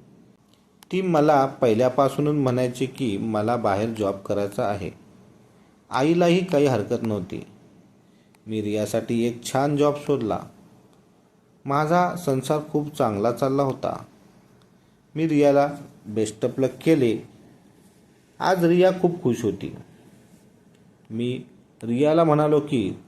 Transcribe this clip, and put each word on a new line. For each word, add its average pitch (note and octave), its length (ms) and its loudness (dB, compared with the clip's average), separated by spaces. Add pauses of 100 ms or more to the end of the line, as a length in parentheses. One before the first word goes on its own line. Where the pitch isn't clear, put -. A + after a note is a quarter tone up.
(920)
ती F#3 100 -2
मला D3+ 440 4
पहिल्यापासूनच C3+ 880 2
म्हणायची B2+ 520 0
की B2 320 -4
मला A2 380 -2
बाहेर A2 340 0
जॉब G#2 260 -2
करायचा G2+ 500 -4
आहे. F#2+ 260 -6 (1000)
आईलाही E3+ 560 2
काही D3 200 2
हरकत A#2 380 0
नव्हती. G2+ 420 -6 (1040)
मी A2 140 -4
रियासाठी G#2+ 600 -2
एक A#2+ 200 -4
छान C#3+ 340 -2
जॉब C#3+ 160 2 (120)
शोधला. A#2 340 -2 (1300)
माझा D#3 500 0
संसार C#3+ 440 -2 (120)
खूप D3 260 -4
चांगला A2 340 0
चालला C3+ 320 0
होता. B2+ 400 -4 (1120)
मी D#3+ 120 -2
रियाला C#3+ 400 4 (380)
बेस्ट G#2+ 400 -4
ऑफ A#2+ 120 -2
लक C3 120 0 (140)
केले. C3+ 340 4 (1200)
आज F3+ 260 2
रिया F3+ 260 4 (100)
खूप E3+ 220 0
खुश A#2+ 200 -2
होती. F#2+ 320 -4 (1300)
मी A#2+ 320 -6 (420)
रियाला D3 400 2
म्हणालो D3+ 360 4
की, A2+ 340 -2 (140)